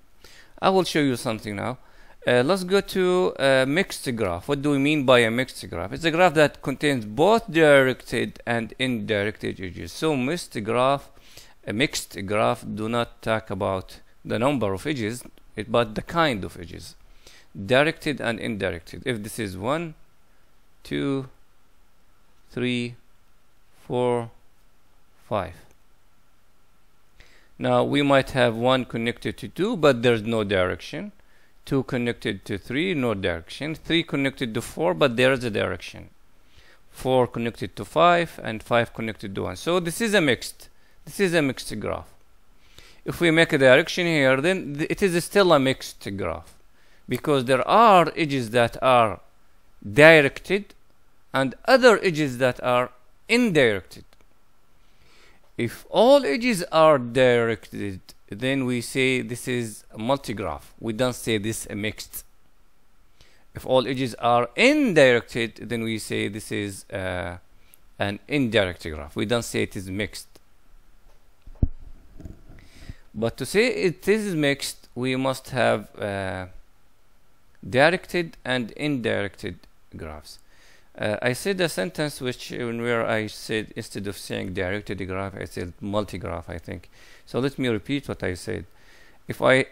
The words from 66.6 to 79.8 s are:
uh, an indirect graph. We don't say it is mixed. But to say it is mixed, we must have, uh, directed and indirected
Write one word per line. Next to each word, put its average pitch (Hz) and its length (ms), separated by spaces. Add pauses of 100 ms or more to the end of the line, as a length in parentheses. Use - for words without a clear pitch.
uh, 90 460 (600)
an 101 300
indirect 110 560
graph. 76 320
We 113 100
don't 117 160
say 113 220
it - 100
is 95 160
mixed. 98 380 (2750)
But 113 260
to 135 60
say 208 220
it 180 400
is 208 300
mixed, 139 580
we 127 220
must 131 340
have, 113 380 (100)
uh, 95 480 (1200)
directed 170 760
and 123 280
indirected 107 840 (380)